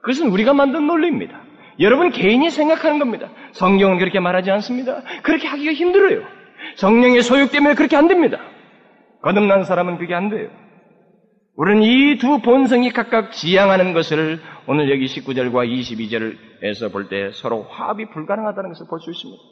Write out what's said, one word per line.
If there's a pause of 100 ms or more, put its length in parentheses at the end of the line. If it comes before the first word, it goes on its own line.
그것은
우리가
만든
논리입니다. (380)
여러분
개인이
생각하는
겁니다. (240)
성경은
그렇게
말하지
않습니다. (220)
그렇게
하기가
힘들어요. (520)
성령의
소욕
때문에
그렇게
안
됩니다. (840)
거듭난
사람은
그게
안
돼요. (1040)
우리는
이
두
본성이
각각
지향하는
것을 (280)
오늘
여기
십구
절과
이십이
절에서
볼
때
서로
화합이
불가능하다는
것을
볼
수
있습니다. (100)